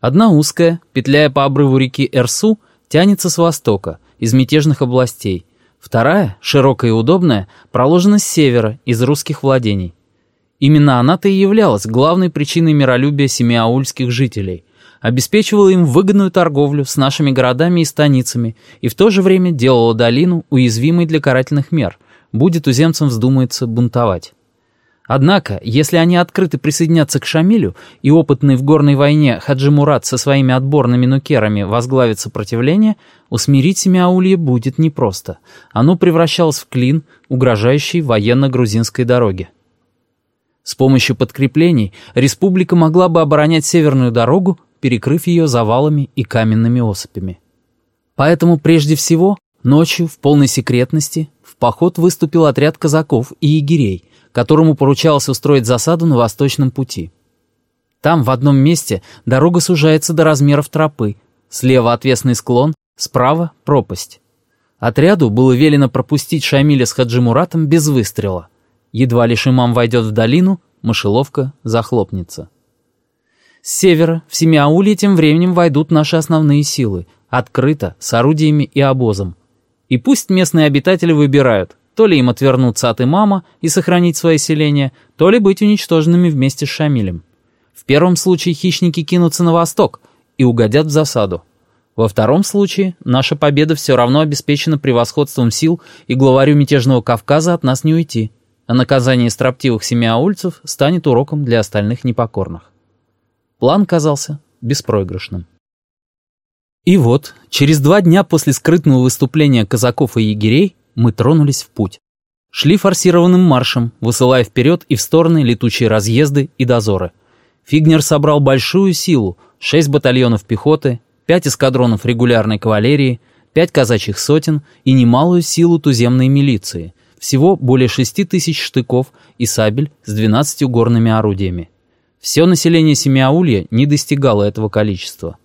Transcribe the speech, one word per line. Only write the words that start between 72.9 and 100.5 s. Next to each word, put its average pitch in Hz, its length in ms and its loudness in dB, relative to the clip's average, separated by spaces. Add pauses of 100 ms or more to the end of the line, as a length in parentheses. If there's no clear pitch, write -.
С - 160 -16
севера 165 500 0
в - 80 -20
Семиаулье 160 600 2
тем 196 220 0
временем 165 360 2
войдут 160 380 0
наши 156 260 0
основные 151 460 0
силы, 104 440 -4 (220)
открыто, 135 720 -4
с - 160 -8
орудиями 151 500 2
и - 160 -4
обозом. 113 560 -2 (540)
И 127 80 0
пусть - 320 -2
местные 175 340 2
обитатели 165 480 0
выбирают, 135 640 0 (180)
то 220 120 2
ли 175 120 2
им 123 120 2
отвернуться 127 580 0
от 113 140 -4
имама 190 420 0 (160)
и 170 80 -4
сохранить 175 480 0
свои 165 220 0
селения, 147 540 -2 (240)
то 165 120 2
ли 226 120 4
быть 196 200 2
уничтоженными 175 720 0
вместе 135 340 -2
с 139 60 -6
Шамилем. 113 520 -4 (520)
В - 100 -20
первом 160 320 2
случае 180 380 -2
хищники 170 480 -2
кинутся 175 420 0
на 170 80 2
восток 170 480 0 (380)
и 127 60 2
угодят 117 420 2
в 156 40 -8
засаду. 123 520 -2 (540)
Во 113 120 0
втором 123 360 0
случае 196 500 -2 (100)
наша 131 320 0
победа 147 380 0
все 147 220 -2
равно 123 240 2
обеспечена 147 580 -2
превосходством 123 720 -2
сил, 165 320 -2 (240)
и 127 80 -4
главарю 135 400 4
мятежного 135 480 2
Кавказа 147 500 -2
от 170 100 -4
нас 127 220 -2
не 156 80 0
уйти, 143 380 -4 (380)
а 120 60 -2
наказание 127 560 0
строптивых 127 540 -4
семиаульцев 123 800 -2